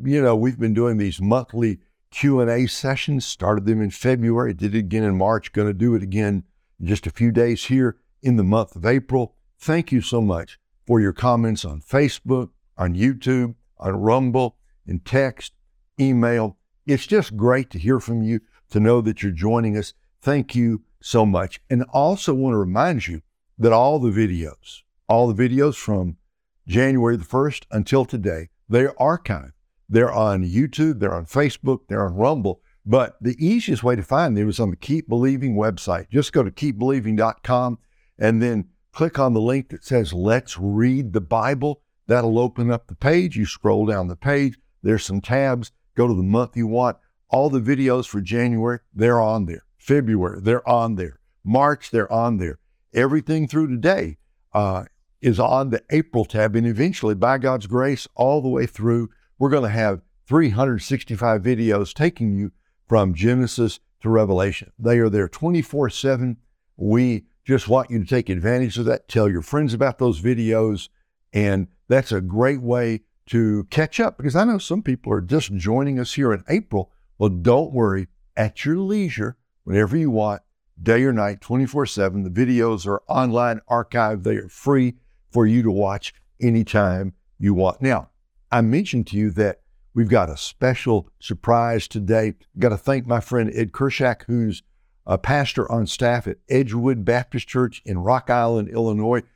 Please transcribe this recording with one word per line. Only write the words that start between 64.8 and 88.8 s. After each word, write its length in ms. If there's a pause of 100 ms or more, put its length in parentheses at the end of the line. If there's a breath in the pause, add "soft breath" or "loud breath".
are 100
there 180
twenty-four 600
seven. 480 (400)
We 480 (180)
just 240
want 240
you 80
to 60
take 240
advantage 480
of 80
that. 240
Tell 180
your 140
friends 320
about 260
those 220
videos. 720 (420)
And 360 (200)
that's 240
a 80
great 400
way 400 (280)
to 420
catch 300
up, 180
because 180
I 80
know 140
some 240
people 320
are 80
just 320
joining 440
us 140
here 220
in 120
April. 460 (240)
Well, 140
don't 420
worry. 360 (280)
At 300
your 100
leisure, 600 (260)
whenever 320
you 140
want, 320 (380)
day 240
or 80
night, 280
twenty-four 460
seven, 360
the 60
videos 580
are 220
online 600
archived. 560
They 120
are 140
free 460 (340)
for 160
you 160
to 80
watch 420 (260)
anytime 760 (240)
you 160
want. 260
Now, 300 (420)
I 80
mentioned 480